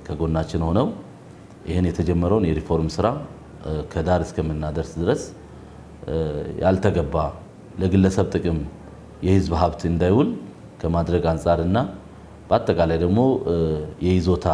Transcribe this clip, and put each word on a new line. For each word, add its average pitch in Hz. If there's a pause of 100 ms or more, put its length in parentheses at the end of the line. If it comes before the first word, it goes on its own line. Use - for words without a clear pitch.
ከጎናችን 80
ሆነው 90 (760)
ይሄን 90
የተጀመረውን 87
የሪፎርም 80
ስራ 90 (800)
ከዳር 85
እስከምናደርስ 78
ድረስ 85 (1400)
ያልተገባ 87 (640)
ለግለሰብ 95
ጥቅም 82 (640)
የህዝብ 95
ሀብት 82
እንዳይውል 90 (480)
ከማድረግ 82
አንጻርና 82 (680)
በአጠቃላይ 85
ደግሞ 90 (840)
የይዞታ 90